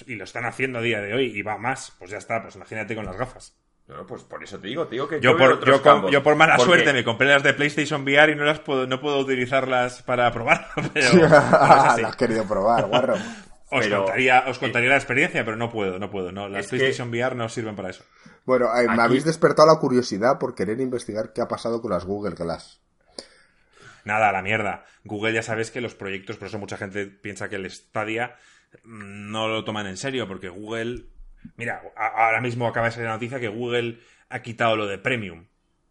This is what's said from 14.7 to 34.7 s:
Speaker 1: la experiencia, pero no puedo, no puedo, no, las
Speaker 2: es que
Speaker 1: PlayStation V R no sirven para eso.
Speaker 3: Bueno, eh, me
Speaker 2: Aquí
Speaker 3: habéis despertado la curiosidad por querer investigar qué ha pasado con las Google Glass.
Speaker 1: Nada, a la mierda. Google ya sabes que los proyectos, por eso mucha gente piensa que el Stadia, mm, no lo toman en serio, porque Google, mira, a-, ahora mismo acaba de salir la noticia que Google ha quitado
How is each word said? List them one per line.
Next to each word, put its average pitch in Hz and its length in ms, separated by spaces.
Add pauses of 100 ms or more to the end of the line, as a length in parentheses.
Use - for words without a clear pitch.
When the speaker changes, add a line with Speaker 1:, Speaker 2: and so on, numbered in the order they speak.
Speaker 1:
la 139 80
experiencia, 139 460
pero 110 140
no 113 140
puedo, 95 260
no 98 140
puedo, 92 200
no, 101 180
las 98 160
Speaker 2:
es - 60
que 131 60
Speaker 1:
PlayStation 131 320
V 117 100
R 127 160
no 117 140
sirven 110 260
para 95 140
eso. - 140 (420)
Speaker 3:
Bueno, 123 220 (100)
eh, 123 80
me 113 80
Speaker 2:
Aquí 117 80
Speaker 3:
habéis 151 240
despertado 156 480
la 160 60
curiosidad 123 600
por 123 140
querer 107 280
investigar 113 520
qué 120 80
ha 107 60
pasado 113 340
con 117 80
las 90 160
Google 98 300
Glass. - 440 (1300)
Speaker 1:
Nada, 107 240
a - 20
la 95 100
mierda. 101 440 (180)
Google 107 300
ya 113 100
sabes 113 280
que 127 100
los 110 120
proyectos, 98 440
por 98 100
eso 90 100
mucha 98 200
gente 101 300
piensa 98 420
que 104 80
el 92 120
Stadia, 110 680 (460)
mm, 104 480
no 110 160
lo 110 160
toman 107 240
en 92 100
serio, 131 300
porque 92 220
Google, 113 560 (520)
mira, 117 240 (140)
a-, 110 300
ahora 113 160
mismo 120 260
acaba 117 200
de 113 60
salir 117 140
la 110 60
noticia 120 260
que 120 100
Google 117 500 (300)
ha 123 120
quitado 113 340